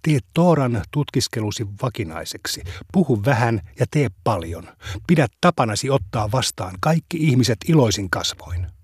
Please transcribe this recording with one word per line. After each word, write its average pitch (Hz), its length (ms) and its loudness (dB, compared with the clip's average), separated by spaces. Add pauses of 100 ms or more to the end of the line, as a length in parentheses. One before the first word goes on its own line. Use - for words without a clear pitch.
"Tee 151 160 4 (160)
Tooran 143 560 4
tutkiskelusi 117 760 -2 (160)
vakinaiseksi, - 800 -8 (300)
puhu 123 320 2
vähän 117 360 2 (180)
ja 127 120 2
tee 143 180 0 (160)
paljon. 87 440 -4 (380)
Pidä 147 220 4 (120)
tapanasi 131 500 0
ottaa 113 420 -2
vastaan - 480 -4
kaikki 165 360 0
ihmiset 123 420 4 (100)
iloisin 104 420 4
kasvoin." - 560 -6 (180)